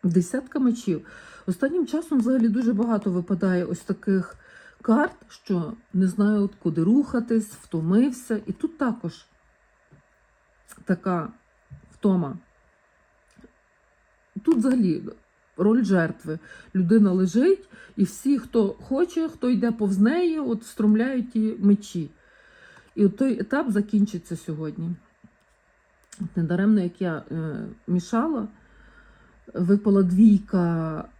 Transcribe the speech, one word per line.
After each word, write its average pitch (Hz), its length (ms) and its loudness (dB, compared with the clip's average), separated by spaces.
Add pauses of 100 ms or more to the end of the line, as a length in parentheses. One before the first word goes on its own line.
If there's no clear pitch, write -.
Десятка 190 560 0
мечів. 226 480 -2 (400)
Останнім 277 400 -2
часом 311 320 -2
взагалі 233 300 2
дуже 233 240 0
багато 208 380 -2
випадає 180 540 -2
ось 175 140 -8
таких 190 560 -4 (460)
карт, 294 340 2 (120)
що - 460 -6 (200)
не 190 140 2
знаю, 202 360 0
от 196 120 -6
куди 165 280 -2
рухатись, 233 640 0
втомився. 208 960 -2
І 190 80 -8
тут - 240 -8
також - 480 -6 (1600)
така 175 480 -4 (580)
втома. 180 460 -2 (2000)
Тут 320 140 2
взагалі 226 460 2 (540)
роль 220 260 4
жертви. 165 560 -2 (360)
Людина 190 360 4
лежить, 196 580 2 (260)
і 202 80 2
всі, 269 360 -2
хто 220 300 0
хоче, 320 600 -4
хто 254 200 -4
йде 226 220 0
повз 202 280 -2
неї, 320 400 2
от 233 240 -4
встромляють 226 680 0
ті 220 280 -2
мечі. 196 500 0 (840)
І 208 100 2
от 190 120 2
той 262 220 0
етап 269 320 -2
закінчиться 202 680 -2
сьогодні. 165 580 -8 (1300)
От 170 160 -8
недаремно, 185 440 2
як 175 200 -6
я, 170 300 -4
е, 160 360 -8 (200)
мішала, 226 600 -2 (1080)
випала 196 500 2
двійка 175 1000 2 (160)